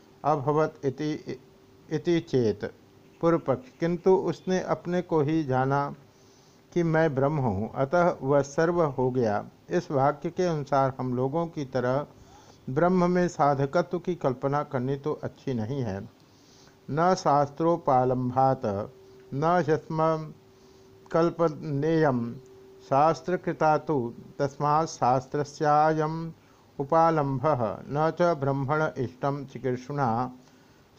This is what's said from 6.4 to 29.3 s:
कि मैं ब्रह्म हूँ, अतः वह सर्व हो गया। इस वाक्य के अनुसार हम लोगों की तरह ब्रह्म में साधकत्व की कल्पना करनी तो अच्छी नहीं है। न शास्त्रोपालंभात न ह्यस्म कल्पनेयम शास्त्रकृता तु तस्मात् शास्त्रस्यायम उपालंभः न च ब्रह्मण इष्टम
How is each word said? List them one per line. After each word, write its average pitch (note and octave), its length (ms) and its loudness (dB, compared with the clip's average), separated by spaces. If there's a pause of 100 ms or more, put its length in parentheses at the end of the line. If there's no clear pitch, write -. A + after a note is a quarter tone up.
कि F3 80 2
मैं D#3+ 320 2
ब्रह्म C#3 220 0
हूँ, A2 380 -2
अतः E3+ 480 2
वह C#3 200 4
सर्व E3 400 0
हो C3 280 0
गया। A2+ 360 0 (240)
इस F3 200 -2
वाक्य D3 400 0
के F3+ 120 -4
अनुसार C#3+ 560 0
हम B2+ 180 -4
लोगों C#3 300 -2
की D#3+ 180 -8
तरह B2+ 420 -2 (640)
ब्रह्म F3 400 2
में F3+ 180 2
साधकत्व D3 680 0
की F3 160 -6
कल्पना C#3 480 -2
करनी C#3 340 -4
तो C#3+ 160 -4
अच्छी - 420 -8
नहीं A#2+ 260 -4
है। G2 280 -6 (840)
न E3+ 240 2
शास्त्रोपालंभात C3 1800 0 (440)
न E3 340 2
ह्यस्म D#3 640 0 (800)
कल्पनेयम D#3 1200 2 (480)
शास्त्रकृता D#3 960 2
तु B2+ 360 -4 (240)
तस्मात् D3 500 0
शास्त्रस्यायम D3+ 1400 0 (460)
उपालंभः C#3+ 1000 2 (120)
न D#3 320 0
च - 20 2
ब्रह्मण C#3+ 640 0 (100)
इष्टम C#3 460 -4